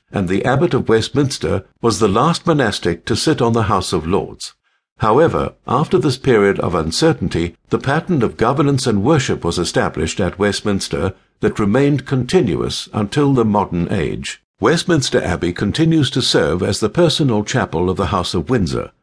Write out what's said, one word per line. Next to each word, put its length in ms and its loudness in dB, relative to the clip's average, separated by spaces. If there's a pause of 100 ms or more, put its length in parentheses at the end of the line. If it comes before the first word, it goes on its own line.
(120)
and 180 -2
the 160 0
Abbot 300 0
of 120 -2
Westminster 800 0 (160)
was 180 0
the 80 4
last 380 0
monastic 600 0
to 100 -2
sit 260 0
on 120 2
the 100 2
House 300 0
of 120 -2
Lords. 480 -4 (460)
However, 560 2 (120)
after 300 0
this 200 0
period 420 2
of 160 -2
uncertainty, 840 -2 (120)
the 100 0
pattern 420 -2
of 160 -2
governance 480 0
and 180 0
worship 400 0
was 140 -2
established 600 -2
at 180 -2
Westminster 800 -2 (240)
that 180 0
remained 480 2
continuous 880 -2
until 400 0
the 100 4
modern 480 0
age. 520 -4 (160)
Westminster 640 2
Abbey 280 -2
continues 600 0
to 100 -2
serve 400 0
as 180 -2
the 100 0
personal 540 2
chapel 460 -2
of 80 -2
the 100 0
House 280 -2
of 160 -2
Windsor, 400 -2 (120)